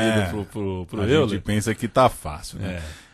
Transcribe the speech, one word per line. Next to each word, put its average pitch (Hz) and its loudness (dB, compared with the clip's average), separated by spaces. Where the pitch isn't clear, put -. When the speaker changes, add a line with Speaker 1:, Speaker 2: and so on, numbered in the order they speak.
Speaker 1:
É, 98 2
Speaker 2:
pro, 104 -4
pro, 95 -4
pro 110 -4
Speaker 1:
a 98 2
Speaker 2:
Euler. 139 4
Speaker 1:
gente 98 -2
pensa 104 0
que 113 -4
tá 131 6
fácil, - -10
né? 92 -6